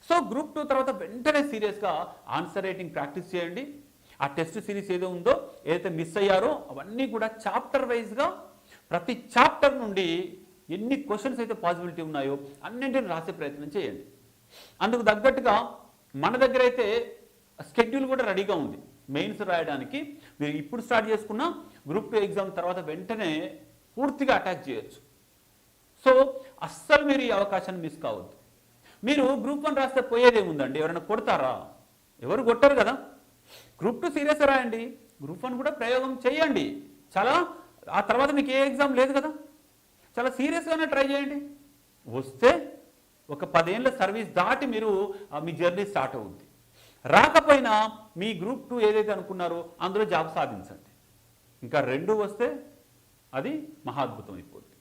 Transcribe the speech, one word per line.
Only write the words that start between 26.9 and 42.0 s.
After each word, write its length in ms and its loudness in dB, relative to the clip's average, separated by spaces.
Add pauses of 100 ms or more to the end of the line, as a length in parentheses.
మీరు 120 2
ఈ 80 -2
అవకాశాన్ని 520 -2
మిస్ 240 -10
కావద్దు. 300 -8 (720)
మీరు 180 4 (180)
గ్రూప్ 220 -4
వన్ 160 0
రాస్తే 200 0
పోయేదేముందండి, 800 4
ఎవరైనా 320 -2
కొడతారా? 420 0 (680)
ఎవరు 220 -2
కొట్టరు 320 6
కదా. 180 2 (880)
గ్రూప్ 200 -2
టూ 80 -2
సీరియస్ 320 0
రాయండి, 560 2 (260)
గ్రూప్ 220 -10
వన్ 120 -6
కూడా 140 -2
ప్రయోగం 400 -2 (160)
చేయండి. 380 2 (520)
చాలా, 180 4 (560)
ఆ 100 2
తర్వాత 300 4
మీకు 200 0
ఏ 140 4
ఎగ్జామ్ 300 2
లేదు 180 4
కదా, 180 0 (880)
చాలా 100 2
సీరియస్గానే 560 -2
ట్రై 260 2
చేయండి. 280 -2 (680)